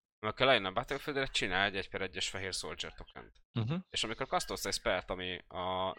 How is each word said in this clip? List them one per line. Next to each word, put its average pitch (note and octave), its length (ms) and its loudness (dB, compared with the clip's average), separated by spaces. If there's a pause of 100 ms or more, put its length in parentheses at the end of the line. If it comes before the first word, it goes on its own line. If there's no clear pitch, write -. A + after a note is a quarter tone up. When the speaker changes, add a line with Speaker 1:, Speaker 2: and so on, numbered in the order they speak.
(200)
Speaker 1:
Amikor G#2+ 260 2
lejön A#2 200 8
a F#2 60 0
Battlefieldre, C3+ 540 -2
csinál G2 400 2
egy G2 120 0
egy F#2 120 -4
per F#2 120 -4
egyes F#2 280 -2
fehér F#2+ 240 -6
soldier E2 400 -6
tokent. - 480 -16 (100)
Speaker 2:
Mhm. B2 240 0 (140)
Speaker 1:
És - 140 -2
amikor A2+ 240 -2
kasztolsz G#2 380 -2
egy G2 80 0
spellt, F#2+ 360 0
ami F#2 280 -4
a F#2 600 -2